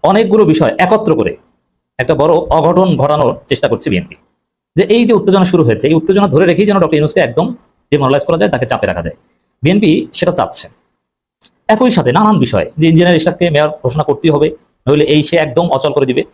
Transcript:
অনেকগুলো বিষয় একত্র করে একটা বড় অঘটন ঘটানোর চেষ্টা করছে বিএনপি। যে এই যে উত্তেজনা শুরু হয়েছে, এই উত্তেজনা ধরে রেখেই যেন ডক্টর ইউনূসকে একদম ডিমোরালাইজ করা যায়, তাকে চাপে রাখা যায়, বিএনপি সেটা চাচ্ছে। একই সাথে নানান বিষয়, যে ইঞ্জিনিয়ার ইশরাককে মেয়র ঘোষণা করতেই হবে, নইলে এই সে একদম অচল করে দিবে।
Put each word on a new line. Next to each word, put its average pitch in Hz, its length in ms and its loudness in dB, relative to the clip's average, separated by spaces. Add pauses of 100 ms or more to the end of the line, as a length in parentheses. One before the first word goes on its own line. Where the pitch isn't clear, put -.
অনেকগুলো 202 420 2
বিষয় 156 340 0
একত্র 208 360 0
করে 98 220 -4 (640)
একটা 135 160 -2
বড় 156 200 2
অঘটন 165 600 0
ঘটানোর 143 400 0 (100)
চেষ্টা - 220 -2
করছে 110 220 -4
বিএনপি। 90 240 -4 (640)
যে 190 80 2
এই 226 200 2
যে 220 100 2
উত্তেজনা 190 300 2
শুরু 180 200 2
হয়েছে, 117 240 0
এই 160 60 2
উত্তেজনা 190 340 0
ধরে 156 180 2
রেখেই 175 200 0
যেন 196 140 0
ডক্টর 160 140 0
ইউনূসকে 151 260 0
একদম 156 340 -2 (360)
ডিমোরালাইজ 139 340 0
করা 165 140 -2
যায়, 196 120 0
তাকে 127 160 -4
চাপে 123 200 -4
রাখা 87 160 -4
যায়, 82 140 -10 (460)
বিএনপি 165 500 2
সেটা - 200 -2
চাচ্ছে। - 360 -4 (1000)
একই 220 220 2
সাথে 123 220 0
নানান 214 260 2
বিষয়, 107 260 -2
যে 160 240 -2
ইঞ্জিনিয়ার 175 280 4
ইশরাককে 170 340 -2
মেয়র 151 200 0 (120)
ঘোষণা 131 200 -4
করতেই 147 280 0
হবে, 151 260 0 (320)
নইলে 147 160 2
এই 151 180 2
সে 170 140 -2
একদম 156 340 0
অচল 135 220 -2
করে 139 140 0
দিবে। 131 160 -2 (120)